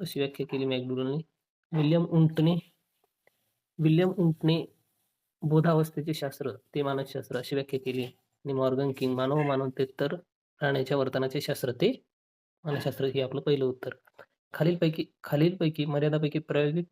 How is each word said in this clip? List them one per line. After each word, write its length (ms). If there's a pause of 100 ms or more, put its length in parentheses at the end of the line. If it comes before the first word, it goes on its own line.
अशी 200
व्याख्या 260
केली 180
मॅकडुगलने. 540 (540)
विल्यम 320
उंटने, 500 (1200)
विल्यम 400
उंटने 460 (800)
बोधावस्थेचे 720
शास्त्र 360 (240)
ते 80
मानसशास्त्र 560
अशी 180
व्याख्या 240
केली. 240
आणि 480
मॉर्गन 400
किंग 220
मानव 280
मानवतेतर 720 (460)
प्राण्याच्या 360
वर्तनाचे 440
शास्त्र 320
ते 200 (720)
मानसशास्त्र 400
हे 160
आपलं 200
पहिलं 240
उत्तर. 260 (640)
खालीलपैकी, 500 (200)
खालीलपैकी 600
मर्यादापैकी 540
प्रायोगिक 540